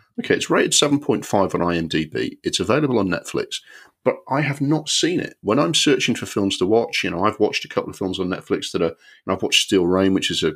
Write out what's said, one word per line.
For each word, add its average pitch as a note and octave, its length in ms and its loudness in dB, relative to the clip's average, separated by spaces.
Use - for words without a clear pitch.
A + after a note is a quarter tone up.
"Okay, A3 160 0
it's - 160 -2
rated F3+ 240 2
seven C#3+ 260 2
point - 240 -2
five G2 300 0
on F2 80 -2
I F2 140 0
M E2 120 -2
D E2 160 -2
B. - 380 -6
It's - 180 -4
available B2 380 0
on G2 100 0
Netflix, - 520 -6
but B2 120 0
I C3+ 120 0
have C#3 200 -2
not D3+ 280 0
seen D#3+ 320 0
it." - 200 -10
When A2+ 200 2
I'm E3+ 120 0
searching C3+ 440 2
for - 100 -8
films G2 320 -2
to F#2 80 2
watch, A2 380 2
you F#2 60 -2
know, F2 140 -2
I've G#2+ 140 0
watched - 260 0
a - 40 -18
couple - 220 -4
of - 60 -14
films F#2 220 -4
on F#2+ 80 -2
Netflix - 460 -4
that F2+ 100 0
are, E2 140 0
and F#2+ 80 -2
I've F#2+ 100 -2
watched - 200 2
Steel F#2 240 4
Rain, F#2+ 280 4
which - 180 0
is D#2+ 100 -2
a, D#2+ 140 2